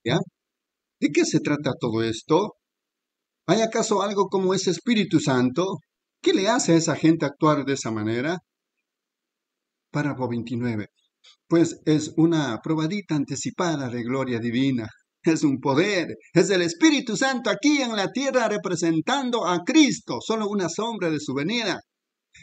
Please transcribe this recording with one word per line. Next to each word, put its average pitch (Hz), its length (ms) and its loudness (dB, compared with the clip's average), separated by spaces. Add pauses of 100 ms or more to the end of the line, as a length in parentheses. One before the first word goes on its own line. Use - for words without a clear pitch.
día? 127 140 0 (840)
¿De 294 80 2
qué 320 160 2
se 151 160 0
trata 147 400 -2
todo 113 220 -2
esto? 156 520 -2 (920)
¿Hay 202 160 2
acaso 220 400 0
algo 202 260 0
como 190 260 0
ese 185 160 0
Espíritu 185 480 0
Santo? 131 600 0 (440)
¿Qué 381 120 4
le 196 140 2
hace 233 240 2
a 165 40 6
esa 160 180 0
gente 160 320 2
actuar 147 380 2
de 139 80 -2
esa 131 180 -4
manera? 117 480 -4 (1500)
Párrafo 131 380 -2
veintinueve. 117 600 -4 (600)
Pues 165 360 2
es 156 320 2
una 156 460 2
probadita 160 520 -2
anticipada 143 760 -4
de 120 140 -6
gloria 127 360 -2
divina. 120 500 0 (340)
Es 160 200 2
un 135 160 2
poder. 151 580 0 (160)
Es 180 180 6
el 180 120 2
Espíritu 226 540 2
Santo 262 340 -2
aquí 285 320 2
en 226 140 -4
la 190 120 -2
tierra 254 400 0
representando 180 1000 -2
a 175 180 0
Cristo, 254 600 2
solo 214 240 -2
una 196 200 -2
sombra 202 420 -4
de 151 80 -2
su 143 160 -6
venida. 175 460 -4 (640)